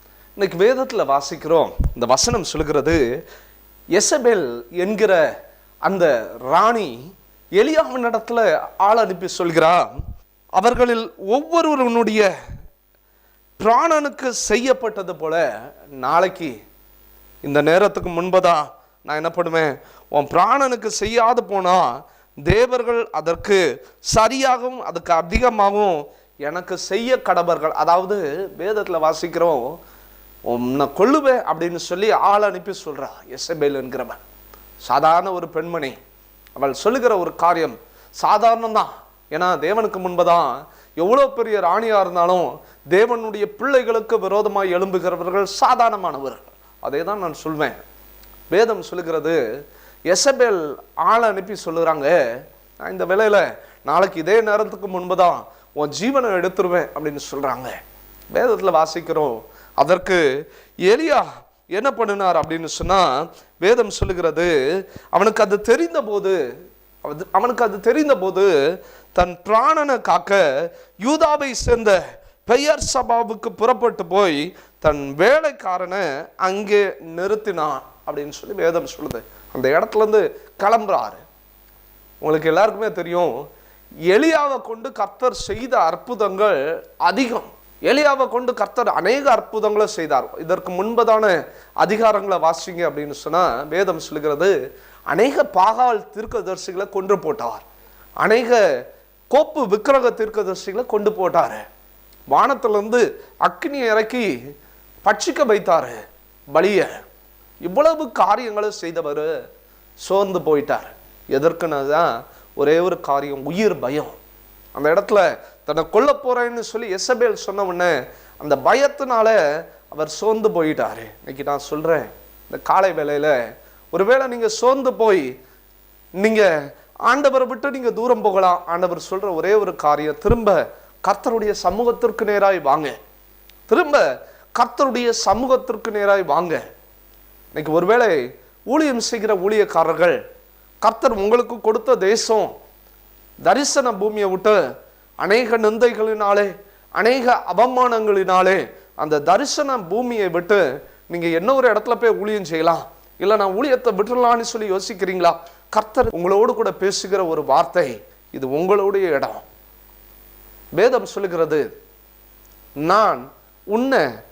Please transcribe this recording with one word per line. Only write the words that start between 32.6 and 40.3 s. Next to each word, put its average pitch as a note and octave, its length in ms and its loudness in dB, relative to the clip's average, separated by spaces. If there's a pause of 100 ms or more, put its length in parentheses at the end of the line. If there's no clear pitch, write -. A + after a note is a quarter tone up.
சொல்றா C#3 260 -10 (180)
எசபேல் C#3+ 520 -4
என்கிறவன். B2+ 440 -10 (520)
சாதாரண D#3+ 560 2
ஒரு F3 160 -6
பெண்மணி, D#3+ 460 -6 (580)
அவள் C3 200 -2
சொல்லுகிற A3+ 460 2
ஒரு F3 160 -4
காரியம் E3 440 0 (440)
சாதாரணம்தான். G#3+ 680 2 (380)
ஏன்னா D#3+ 160 -2 (120)
தேவனுக்கு G3 400 -2
முன்பதான் F3 520 2 (440)